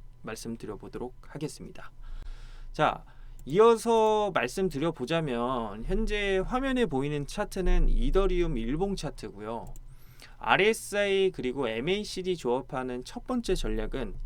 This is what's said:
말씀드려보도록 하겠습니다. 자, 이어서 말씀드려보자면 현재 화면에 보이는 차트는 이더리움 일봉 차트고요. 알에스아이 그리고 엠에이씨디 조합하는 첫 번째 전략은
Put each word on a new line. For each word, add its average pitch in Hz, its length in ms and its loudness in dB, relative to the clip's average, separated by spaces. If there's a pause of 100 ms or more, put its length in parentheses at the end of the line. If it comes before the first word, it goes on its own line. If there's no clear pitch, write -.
(220)
말씀드려보도록 113 960 -10 (120)
하겠습니다. - 640 -10 (800)
자, - 320 0 (420)
이어서 214 840 6
말씀드려보자면 131 1500 0
현재 208 540 0
화면에 247 480 0
보이는 143 420 -2
차트는 180 600 4
이더리움 143 680 4
일봉 156 380 -2
차트고요. 107 760 -8 (640)
알에스아이 196 920 4
그리고 127 360 -2
엠에이씨디 180 680 -2
조합하는 127 680 -2
첫 - 240 -12
번째 233 280 0
전략은 110 600 -2 (100)